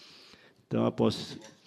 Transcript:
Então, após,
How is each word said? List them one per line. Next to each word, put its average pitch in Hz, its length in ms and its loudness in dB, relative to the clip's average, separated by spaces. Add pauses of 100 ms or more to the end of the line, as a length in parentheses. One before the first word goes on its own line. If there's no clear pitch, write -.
(640)
Então, 117 200 0
após, - 520 0 (300)